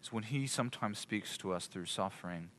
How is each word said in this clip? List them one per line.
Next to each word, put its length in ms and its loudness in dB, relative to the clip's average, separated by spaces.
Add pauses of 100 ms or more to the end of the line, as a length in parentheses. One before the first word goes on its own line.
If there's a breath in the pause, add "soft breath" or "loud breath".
It's 120 -10
when 100 0
he 240 2
sometimes 520 2
speaks 400 0
to 140 0
us 140 0
through 200 -4
suffering. 720 0